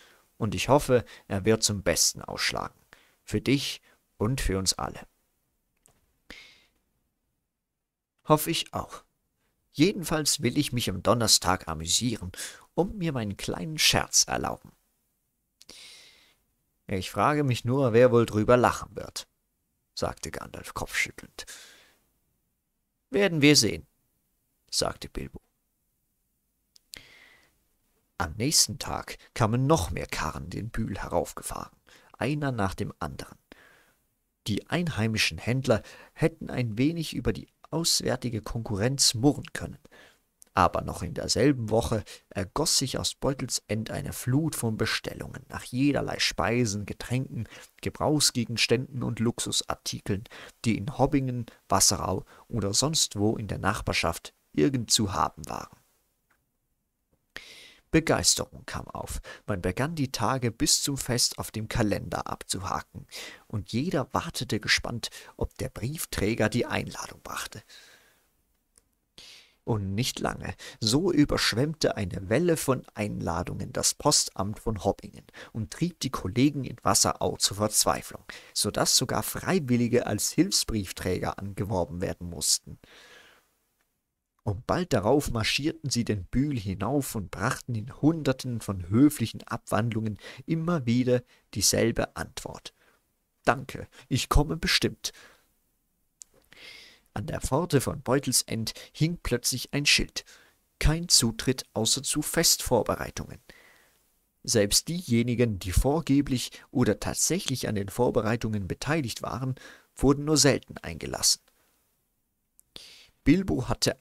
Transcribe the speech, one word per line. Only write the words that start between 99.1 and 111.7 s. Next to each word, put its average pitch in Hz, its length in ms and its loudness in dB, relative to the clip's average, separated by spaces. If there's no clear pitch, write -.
plötzlich - 520 -2
ein 143 100 0
Schild: - 400 2
"Kein 165 320 2
Zutritt 117 640 2
außer 113 280 0
zu 151 200 -2
Festvorbereitungen." - 1160 0
Selbst - 460 2
diejenigen, 120 720 0
die 92 140 -6
vorgeblich 139 800 2
oder 107 280 2
tatsächlich - 680 -2
an 107 60 -2
den 98 160 -4
Vorbereitungen 110 760 0
beteiligt 135 540 -4
waren, 131 360 -6
wurden 143 300 4
nur 151 140 4
selten 135 400 4
eingelassen. - 640 -2